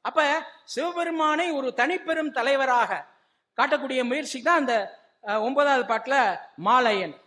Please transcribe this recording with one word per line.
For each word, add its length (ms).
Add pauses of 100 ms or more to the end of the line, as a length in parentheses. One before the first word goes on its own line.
அப்ப 420 (200)
சிவபெருமானை 880
ஒரு 240
தனிப்பெரும் 560
தலைவராக 720 (520)
காட்டக்கூடிய 460
முயற்சி 380
தான் 160
அந்த, 420 (240)
அஹ், 160
ஒன்பதாவது 540
பாட்டுல 460 (160)
மாலையன். 720